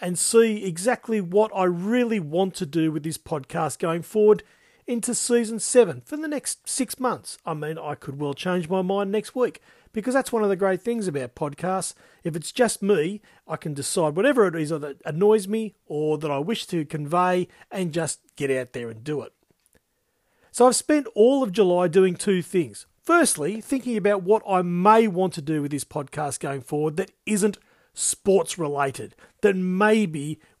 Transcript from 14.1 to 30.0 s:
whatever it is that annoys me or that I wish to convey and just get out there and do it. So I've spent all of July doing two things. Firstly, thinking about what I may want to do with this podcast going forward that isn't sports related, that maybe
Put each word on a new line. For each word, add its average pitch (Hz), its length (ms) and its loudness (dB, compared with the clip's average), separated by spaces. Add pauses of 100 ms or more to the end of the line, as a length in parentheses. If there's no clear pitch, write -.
whatever 233 320 4
it 160 80 -2
is 156 140 -4
that 147 360 -6
annoys 190 420 2
me 220 280 -6 (100)
or 151 320 -2
that 151 140 -4
I 139 80 -2
wish 190 280 -4
to 165 160 -2
convey 175 640 0 (220)
and 185 240 -6
just 160 260 -4 (160)
get 139 140 -2
out 127 240 -2
there 120 160 -8
and 110 140 -14
do 139 180 -4
it. - 100 -16 (1200)
So 240 140 6
I've 254 100 6
spent 294 380 0
all 262 300 6
of 214 80 0
July 180 360 4
doing 185 280 4
two 185 260 0
things. 147 460 -4 (120)
Firstly, 226 640 2
thinking 247 340 -4
about 202 280 0
what 214 260 4
I 185 140 2
may 196 440 4
want 185 280 0
to 170 60 -10
do 151 200 -2
with 143 80 -4
this 143 160 -6
podcast 143 540 -8
going 139 220 -6
forward 151 360 -4
that 190 140 -4 (160)
isn't 208 320 0 (340)
sports - 640 0
related, 143 560 -4 (280)
that 202 120 4
maybe 185 840 0 (200)